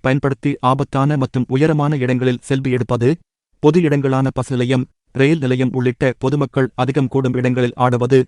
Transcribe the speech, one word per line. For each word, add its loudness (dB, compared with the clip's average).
பயன்படுத்தி 0
ஆபத்தான 0
மற்றும் -2
உயரமான 0
இடங்களில் -2
செல்ஃபி -2
எடுப்பது, 0
பொது 4
இடங்களான 0
பஸ் -6
நிலையம், 0
ரயில் 2
நிலையம் 0
உள்ளிட்ட 0
பொதுமக்கள் -2
அதிகம் 0
கூடும் -2
இடங்களில் 0
ஆடுவது, 2